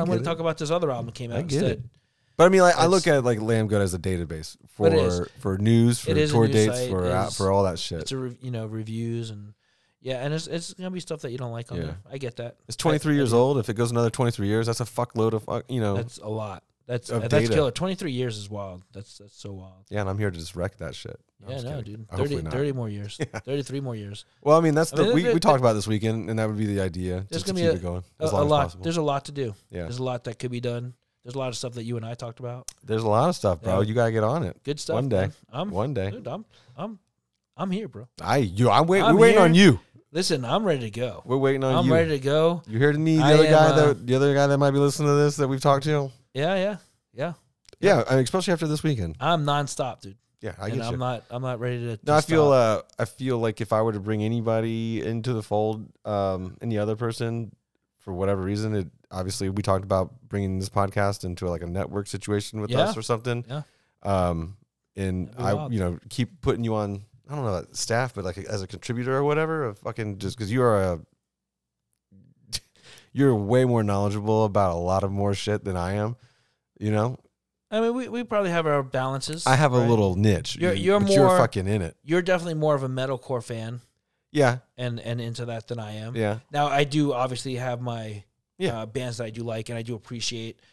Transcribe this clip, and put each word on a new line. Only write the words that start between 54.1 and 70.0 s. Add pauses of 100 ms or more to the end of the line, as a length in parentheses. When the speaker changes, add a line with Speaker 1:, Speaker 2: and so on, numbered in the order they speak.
Speaker 2:
anybody
into
the
fold, (200)
um,
any
other
person, (480)
for
whatever
reason,
it, (240)
obviously
we
talked
about (140)
bringing
this
podcast
into,
like,
a
network
situation
with
Speaker 1:
Yeah.
Speaker 2:
us
or
something.
Speaker 1:
Yeah. (400)
Speaker 2:
Um, (400)
and
Speaker 1:
That'd
be
Speaker 2:
I,
Speaker 1:
wild.
Speaker 2:
you
know, (100)
keep
putting
you
on, (260)
I
don't
know
about
staff,
but,
like,
as
a
contributor
or
whatever,
of
fucking